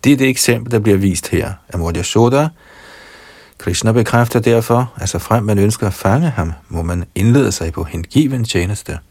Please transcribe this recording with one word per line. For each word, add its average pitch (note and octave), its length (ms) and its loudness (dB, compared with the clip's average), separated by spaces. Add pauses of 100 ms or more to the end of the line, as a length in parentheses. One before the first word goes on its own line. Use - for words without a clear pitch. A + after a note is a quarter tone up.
Det C#3 100 4
er C#3 40 2
det C3+ 120 2
eksempel, A#2+ 420 -2
der A#2 80 2
bliver G#2 180 4
vist F#2+ 300 0
her F2+ 260 -2 (160)
af F2 100 -6
Mor E2+ 180 -2
Yashoda. A#2+ 500 2 (1080)
Krishna F2+ 340 -2
bekræfter A#2 480 2
derfor, A#2 560 0
at - 140 -6
såfremt A2 360 -2
man G#2 140 2
ønsker G#2+ 280 0
at F#2 60 -2
fange C#3 360 0
ham, E2 240 -4 (160)
må E2+ 120 -4
man F2 240 -4 (100)
indlede A#2 360 4
sig E2 220 -6
på E2+ 100 -6
hengiven B2+ 600 -2
tjeneste. F#2 560 -4 (100)